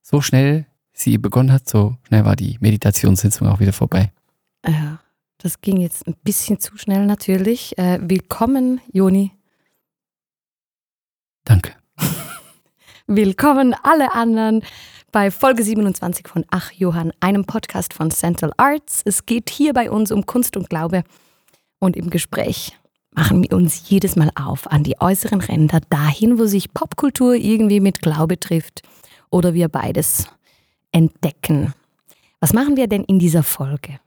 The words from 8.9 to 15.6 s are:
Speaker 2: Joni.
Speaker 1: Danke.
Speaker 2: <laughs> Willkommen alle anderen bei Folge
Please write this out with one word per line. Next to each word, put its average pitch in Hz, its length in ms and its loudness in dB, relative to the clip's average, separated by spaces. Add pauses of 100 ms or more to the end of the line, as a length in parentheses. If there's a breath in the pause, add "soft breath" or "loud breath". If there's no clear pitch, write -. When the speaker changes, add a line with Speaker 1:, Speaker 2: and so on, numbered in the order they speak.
Speaker 2:
Joni. 190 400 2 (2000)
Speaker 1:
Danke. - 300 2 (240)
Speaker 2:
<laughs> - 60 -6 (1040 loud breath)
Willkommen 233 680 2 (100)
alle 285 300 2
anderen 220 480 0 (500 loud breath)
bei 202 200 2
Folge 247 320 2